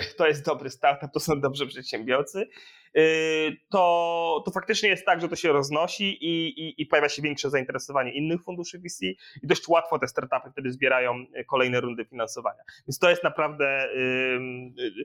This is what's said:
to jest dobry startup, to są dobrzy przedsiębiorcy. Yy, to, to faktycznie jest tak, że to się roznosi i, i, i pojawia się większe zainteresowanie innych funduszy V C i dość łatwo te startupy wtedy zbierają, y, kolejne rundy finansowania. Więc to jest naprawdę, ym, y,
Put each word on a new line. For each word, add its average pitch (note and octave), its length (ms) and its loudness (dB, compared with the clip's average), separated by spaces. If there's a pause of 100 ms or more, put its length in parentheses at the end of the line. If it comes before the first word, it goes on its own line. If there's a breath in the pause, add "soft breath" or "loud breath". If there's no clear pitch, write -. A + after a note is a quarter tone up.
(180)
to E3 100 4
jest D3 180 2
dobry D3 240 -2
startup, C#3+ 440 0
to D3+ 60 0
są D3 220 0
dobrzy C#3 260 -2
przedsiębiorcy. B2+ 800 -2 (460 loud breath)
Yy, D#3+ 640 4 (140)
to, E3+ 720 2
to F#3+ 60 -6
faktycznie G#3 380 0
jest F3+ 160 0
tak, E3+ 160 4
że E3+ 80 -2
to E3 60 -4
się D#3+ 160 2
roznosi D3+ 720 0
i, E3 360 -2
i, D#3 200 -8
i C#3 40 -4
pojawia D3 240 4
się D3 120 -8
większe C#3+ 280 -2
zainteresowanie C3 640 -2
innych D#3 300 -2
funduszy F3 360 -10
V F3 100 -14
C - 160 -10
i F#3+ 120 -4 (260 loud breath)
dość - 240 0
łatwo E3 320 4
te B2+ 80 0
startupy C3 440 -4
wtedy C3 200 -6
zbierają, B2+ 540 0 (140)
y, A#2+ 60 -8
kolejne B2+ 360 2
rundy A#2+ 240 -6
finansowania. A#2 580 -6 (240 loud breath)
Więc C3+ 120 -8
to F3+ 100 6
jest F3 140 2
naprawdę, C#3+ 680 0 (460)
ym, B2+ 440 -8
y, A#2+ 120 -4 (140)